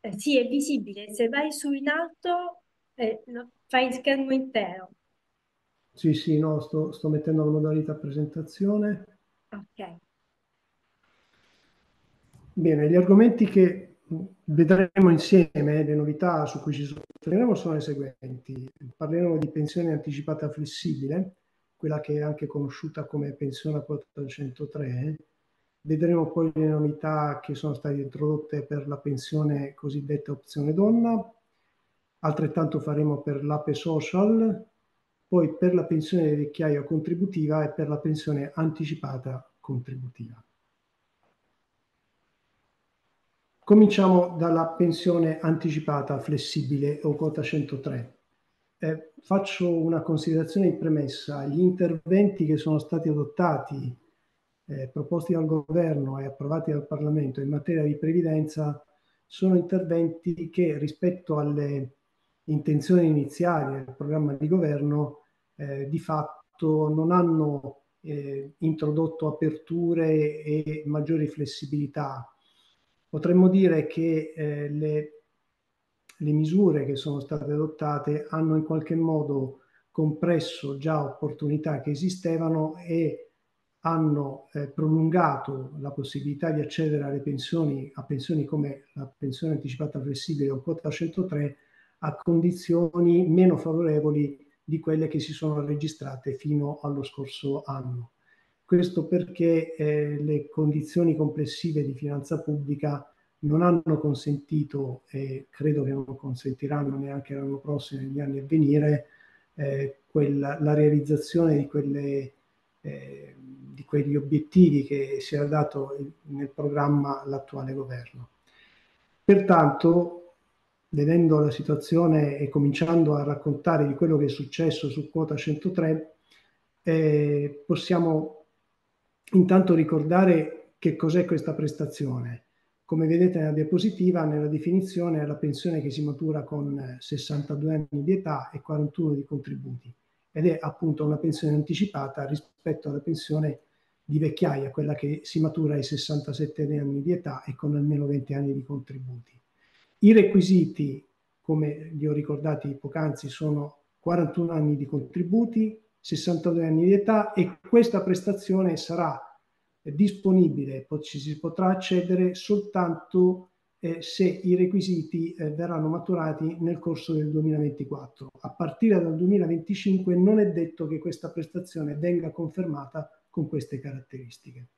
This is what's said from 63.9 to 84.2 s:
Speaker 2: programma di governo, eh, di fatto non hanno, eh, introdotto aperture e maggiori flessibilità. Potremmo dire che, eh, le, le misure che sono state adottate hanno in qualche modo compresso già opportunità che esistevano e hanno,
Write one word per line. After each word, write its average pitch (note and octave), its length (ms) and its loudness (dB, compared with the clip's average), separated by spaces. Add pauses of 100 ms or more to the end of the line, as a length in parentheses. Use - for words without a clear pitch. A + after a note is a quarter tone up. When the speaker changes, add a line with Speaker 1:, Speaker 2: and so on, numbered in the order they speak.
Speaker 2:
programma D3 400 -2
di D3+ 140 -4
governo, D3 720 0 (360)
eh, C#3 320 -8
di D#3+ 100 -4
fatto D#3 880 -2
non D#3 240 2
hanno, D#3 720 0 (160)
eh, C#3 580 -10
introdotto D#3 680 -2
aperture D#3 1160 0
e D3+ 440 -4
maggiori D3+ 400 -2
flessibilità. C#3 1000 -6 (800)
Potremmo F3 420 6
dire F3 380 4
che, D#3+ 480 -2
eh, D3 360 -4
le, D3+ 520 -4 (920)
le D3+ 160 -2
misure D#3 520 4
che C3+ 120 -4
sono C#3+ 240 -6
state D3 240 -8
adottate D3 840 -4
hanno D#3+ 280 0
in D#3 80 0
qualche D#3 320 -4
modo C#3+ 640 -2 (300)
compresso D3+ 880 -2
già D3+ 260 -2
opportunità D3 760 -4
che D3 100 -6
esistevano D#3+ 880 -2
e E3 500 -4 (540)
hanno, D3 720 0